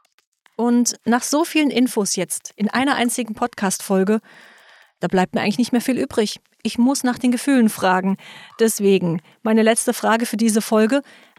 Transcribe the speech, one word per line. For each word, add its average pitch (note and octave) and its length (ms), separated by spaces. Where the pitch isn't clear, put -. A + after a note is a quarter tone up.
Und A#3+ 380
nach A#3+ 200
so D4+ 200
vielen D4+ 260
Infos A#3 440
jetzt - 400
in G#3 160
einer C4 240
einzigen A#3 400
Podcast-Folge, G3+ 840
da F3+ 80
bleibt F#3 260
mir G3+ 80
eigentlich G3+ 160
nicht A#3+ 140
mehr A#3+ 80
viel B3+ 180
übrig. - 420
Ich - 160
muss C4 240
nach B3 160
den B3 140
Gefühlen B3 360
fragen. F#3+ 480
Deswegen G3 600
meine A3 200
letzte A3+ 300
Frage A3+ 320
für A3+ 120
diese A3 260
Folge. A3 400